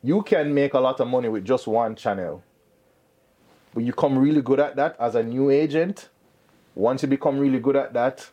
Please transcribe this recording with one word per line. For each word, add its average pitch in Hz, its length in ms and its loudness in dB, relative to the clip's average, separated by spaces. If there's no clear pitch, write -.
You 160 200 0
can 151 320 0
make 139 200 2
a 131 60 4
lot 127 220 0
of 120 60 0
money 123 220 -2
with 107 160 -4
just 123 220 -2
one 110 280 -2
channel. 95 460 -6
But 117 100 -4
you 123 100 -2
come 139 240 2
really 143 240 4
good 131 180 2
at 143 180 0
that 143 220 -2
as 117 160 -2
a 117 80 2
new 131 260 0
agent. 156 600 0
Once 127 300 0
you 139 60 -2
become 139 280 0
really 139 220 2
good 135 160 0
at 139 180 -2
that 120 400 -4